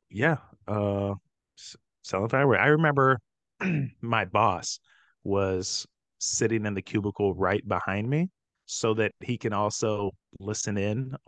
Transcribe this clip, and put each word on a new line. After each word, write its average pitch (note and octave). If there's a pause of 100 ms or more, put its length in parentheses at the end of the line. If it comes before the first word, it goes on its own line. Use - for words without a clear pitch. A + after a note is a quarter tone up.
(100)
yeah, C3+ (320)
uh, G2+ (440)
s-, - (260)
selling G2
fireworks. C3
I B2+
remember C#3+ (420)
<clears throat> D#3
my A#2
boss F#2+ (460)
was F#2+ (320)
sitting A2
in G#2
the F#2+
cubicle G2+
right F#2+
behind G2+
me E3+ (360)
so -
that G#2+
he A#2+
can A2
also G#2 (300)
listen G#2
in A#2+ (120)